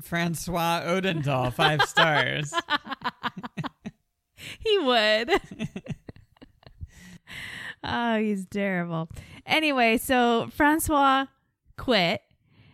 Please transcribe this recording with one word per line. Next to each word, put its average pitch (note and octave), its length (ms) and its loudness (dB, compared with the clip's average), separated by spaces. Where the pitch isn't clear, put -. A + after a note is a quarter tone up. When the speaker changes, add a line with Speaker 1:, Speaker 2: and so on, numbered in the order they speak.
Speaker 1:
Francois E3+ 840 -2
Odendahl, D3+ 680 0
five D#3 300 2
stars. C#3+ 760 0
<laughs> E4+ 40 -2
Speaker 2:
He G#4+ 200 2
would. A#3+ 500 2
<laughs> F#4+ 120 2
Oh, A#3 340 -2
he's G#3 300 0
terrible. F3 600 -2
Anyway, C4+ 520 2
so A#3+ 540 2
Francois C#4+ 760 2
quit, G3+ 440 2